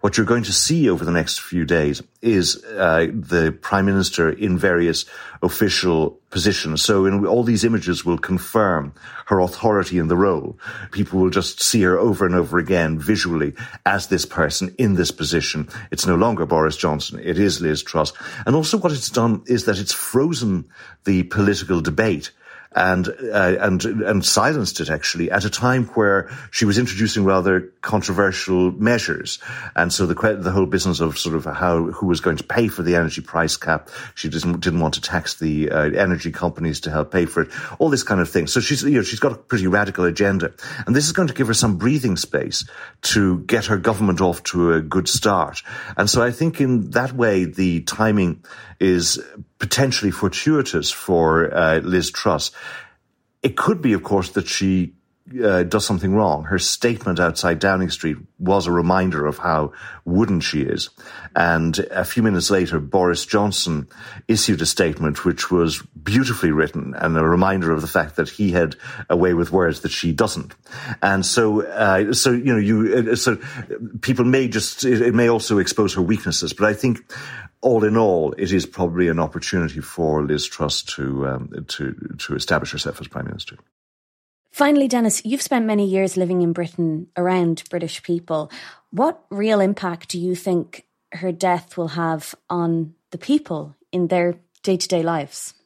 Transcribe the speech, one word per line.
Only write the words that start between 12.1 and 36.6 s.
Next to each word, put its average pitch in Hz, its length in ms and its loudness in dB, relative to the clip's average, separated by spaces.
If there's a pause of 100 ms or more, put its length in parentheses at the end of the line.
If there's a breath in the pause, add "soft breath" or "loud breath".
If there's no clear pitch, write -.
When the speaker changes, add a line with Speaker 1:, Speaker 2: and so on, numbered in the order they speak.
Speaker 1:
and 90 100 2
over 85 220 2
again 80 420 2
visually 80 540 0 (320 loud breath)
as 98 220 0
this 95 180 0
person 85 520 -2
in 101 180 4
this 87 160 2
position. 76 580 -2 (220 loud breath)
It's - 160 -2
no 87 80 4
longer 104 300 2
Boris 78 320 2
Johnson. 76 460 -4
It 85 140 -2
is 98 240 2
Liz 76 220 -2
Truss. 78 280 -2 (340 loud breath)
And 139 100 4
also 160 220 0
what 180 140 0
it's 135 180 -4
done 117 360 2
is 120 200 0
that 101 140 2
it's 98 140 -4
frozen 123 720 0 (400 loud breath)
the 92 180 2
political 95 560 0
debate 80 520 0 (420 loud breath)
and, 92 360 2
uh, 101 500 0
and, 95 240 2
and 104 400 0
silenced 120 560 0
it, 78 100 -4
actually, 80 400 -2
at 101 140 0
a 107 60 -2
time 123 380 0
where 98 440 0 (200 loud breath)
she - 120 0
was 101 140 2
introducing 104 480 0
rather 92 440 2 (120)
controversial 92 880 0
measures. - 680 -2 (360 loud breath)
And 87 160 2
so 98 140 2
the 85 100 0
que-, 107 220 0
the 92 140 -2
whole 92 160 4
business 85 340 0
of 78 180 -2
sort 80 160 -4
of 78 80 -2
how, 82 480 0
who - 140 -6
was 87 160 2
going 82 160 0
to - 80 -10
pay 117 240 0
for - 120 -8
the 87 140 2
energy 82 240 0
price 82 380 -2
cap, - 320 -4 (260 loud breath)
she - 140 -8
didn't, 82 320 -4
didn't 87 180 0
want 78 140 0
to - 80 -6
tax - 340 -6
the, 76 340 -2
uh, 76 220 0
energy 90 400 0
companies 80 500 -4